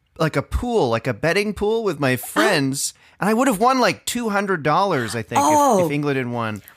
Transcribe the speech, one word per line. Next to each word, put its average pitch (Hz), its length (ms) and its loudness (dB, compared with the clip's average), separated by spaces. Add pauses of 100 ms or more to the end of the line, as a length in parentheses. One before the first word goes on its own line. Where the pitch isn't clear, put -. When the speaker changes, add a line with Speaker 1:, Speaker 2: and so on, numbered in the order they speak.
(180)
Speaker 1:
like, 156 200 0
a 139 40 0
pool, 214 480 0
like, 113 160 0
a 127 80 -2
betting 180 400 -2
pool 226 300 -2
with 165 160 -2
my 131 140 2
Speaker 2:
Oh. 120 40 -2
Speaker 1:
friends, 143 760 0 (260)
and 196 100 0
I 220 40 2
would 254 140 2
have 202 120 0
won, 254 200 2
like, 214 260 0
two 240 240 -4
hundred 196 340 -2
dollars, 151 520 0
I 117 60 -4
think, 117 220 -2
Speaker 2:
Oh. 285 360 4
Speaker 1:
if, 175 80 2
if 143 40 -2
England 143 260 0
had 127 120 -2
won. 113 320 -4 (160)